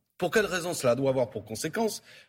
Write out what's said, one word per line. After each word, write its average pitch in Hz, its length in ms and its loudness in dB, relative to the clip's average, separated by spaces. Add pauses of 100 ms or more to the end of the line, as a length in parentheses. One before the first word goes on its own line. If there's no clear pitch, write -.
(180)
Pour 175 140 -2
quelle 214 160 4
raison 175 260 -2
cela 120 220 4
doit 135 160 2
avoir 127 180 0
pour 104 160 -10
conséquence 202 560 -4 (280)